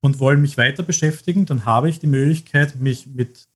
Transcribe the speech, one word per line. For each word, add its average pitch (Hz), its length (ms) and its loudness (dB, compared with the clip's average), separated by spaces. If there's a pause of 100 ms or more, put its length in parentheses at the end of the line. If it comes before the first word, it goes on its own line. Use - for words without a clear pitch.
und 135 180 0
wollen 135 220 4
mich 143 180 -2
weiter 139 240 0
beschäftigen, 170 640 -2
dann 120 180 -4
habe 120 240 2
ich 165 120 -4
die 151 80 -2
Möglichkeit, 143 720 0
mich 131 260 -4
mit 127 500 -8